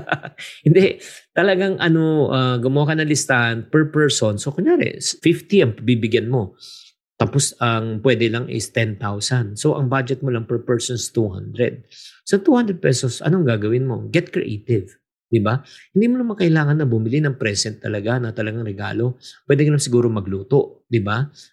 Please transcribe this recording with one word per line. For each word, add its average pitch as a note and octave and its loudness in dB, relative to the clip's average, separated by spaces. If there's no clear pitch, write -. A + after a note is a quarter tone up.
<laughs> - -8
Hindi. F3+ 4
Talagang, F#3+ 2
ano, D#3+ 2
ah, B2+ 0
gumawa C#3 2
ka D#3+ 0
ng D3+ -2
listahan A#2 0
per D#3 2
person. B2 0
So, C#3 -6
kunyari, D#4 0
s-, - -6
fifty E3+ 2
ang A2+ 0
bibigyan A2+ 0
mo. A#2 -2
Tapos, B2+ 0
ang A2+ -2
pwede A2+ 2
lang A#2+ -4
is A#2+ -8
ten A2 0
thousand. G#2 -4
So, D3+ 0
ang C3 -2
budget C3 -2
mo C3+ -2
lang A2+ -4
per A#2+ -4
person B2 -2
is - -8
two A2+ 0
hundred. G#2 -6
So, - 0
two B3+ 4
hundred G#3 0
pesos, C3 0
anong D#3+ 2
gagawin A2+ 0
mo? G#2+ -6
Get F3 0
creative. A2 -4
Di A2 2
ba? A2 0
Hindi G#3 2
mo B3 0
naman A3 -4
kailangan D#3 2
na D3+ 0
bumili A2+ 0
ng D3 0
present G#2+ -4
talaga, G#2+ -4
na A#2+ -4
talagang A2 -6
regalo. G#2+ -6
Pwede D3 2
ka D3+ 4
lang C#3+ 2
siguro A#2+ 2
magluto. G2 -2
Di A2+ 0
ba? G#2+ -2